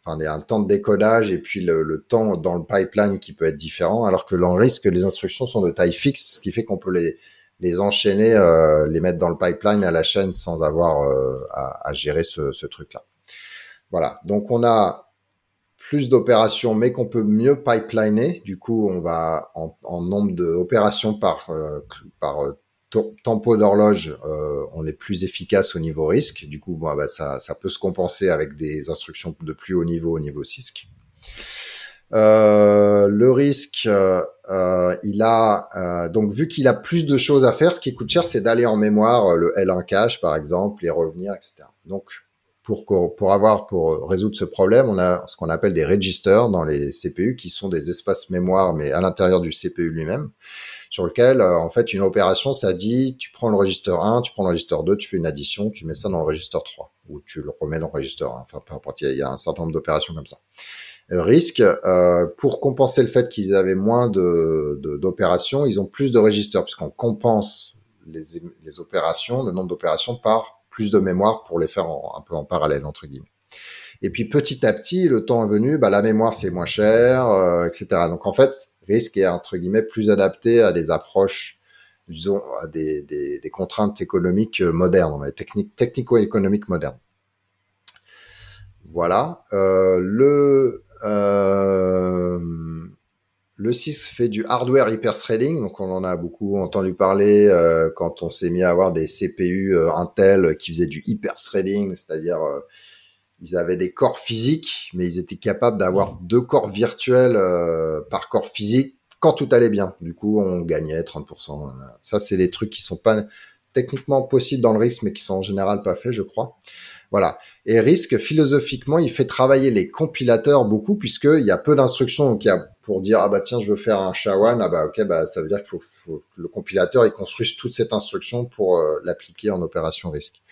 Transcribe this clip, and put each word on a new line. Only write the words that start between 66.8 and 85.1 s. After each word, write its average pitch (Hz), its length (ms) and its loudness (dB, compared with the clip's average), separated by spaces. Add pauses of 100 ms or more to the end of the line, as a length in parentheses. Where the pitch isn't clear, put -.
compense 110 880 -2 (260)
les, 80 160 -14 (420)
les 80 160 -18
opérations, 90 640 -2
le 101 80 -4
nombre 92 160 -4
d'opérations 87 480 -4
par - 440 -2 (100)
plus 107 200 -4
de 101 100 4
mémoire 95 440 2
pour 85 160 -4
les 80 80 0
faire 85 220 -4
en, - 280 -10
un 73 40 -18
peu 85 120 -18
en 76 120 -6
parallèle, 73 400 -2
entre 76 200 -14
guillemets. 67 240 -18 (720)
Et 98 80 -2
puis 117 200 -6
petit 139 360 0
à 110 60 4
petit, 180 380 0
le 113 160 2
temps 117 200 0
est 101 40 0
venu, 120 280 2
bah, 117 120 2
la 101 120 2
mémoire 110 320 2
c'est - 160 -6
moins 87 160 -4
cher, 120 640 4
euh, 90 400 4
et 82 60 -6
cetera. 87 340 0
Donc 87 180 -6
en 98 60 -2
fait, 135 240 4 (320)
risque 110 300 0
est 95 100 4
entre 90 300 -4
guillemets 98 260 0
plus 110 260 -2
adapté 104 520 4
à 101 100 6
des 82 180 -2
approches, - 680 -2 (480)
disons, 87 340 -4 (200)
à 80 60 -10
des, 78 360 -6
des, 73 360 -8
des - 100 -14
contraintes 101 500 -4
économiques 92 640 -2
modernes, 85 640 2